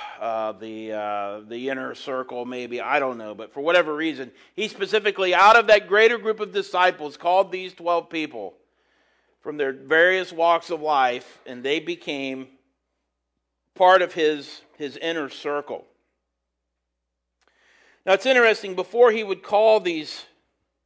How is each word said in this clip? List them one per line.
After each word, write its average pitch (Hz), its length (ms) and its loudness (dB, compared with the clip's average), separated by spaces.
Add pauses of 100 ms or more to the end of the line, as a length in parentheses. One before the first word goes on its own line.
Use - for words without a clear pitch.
(180)
uh, 110 340 -6
the, 110 400 -14
uh, 104 480 -6
the 120 280 -10
inner 131 260 -6
circle, 127 520 -8
maybe. 123 340 -10
I 127 200 -2
don't 131 180 -4
know. 107 160 -14
But 104 180 -16
for 143 80 -12
whatever 160 340 2
reason, 147 380 -6 (220)
he 208 140 -6
specifically, 196 640 -2
out 202 220 8
of 226 100 4
that 202 220 6
greater 220 280 4
group 214 240 -4
of 196 120 -8
disciples, 180 640 -2
called 180 340 0
these 185 220 -10
twelve 170 340 -4
people 120 460 -10 (880)
from 151 160 -10
their 135 140 -2
various 170 600 2
walks 165 380 0
of 160 100 -6
life, 131 640 0
and 123 180 -14
they 143 160 -2
became 139 720 -10 (1300)
part 185 260 6
of 175 140 -2
his, 151 480 -2 (160)
his 143 180 -10
inner 160 320 -6
circle. 147 560 -8 (2250)
Now, 190 80 4
it's 190 100 0
interesting, 226 500 2
before 220 380 4
he 226 100 -2
would 190 200 -6
call 214 380 4
these 165 440 -6 (600)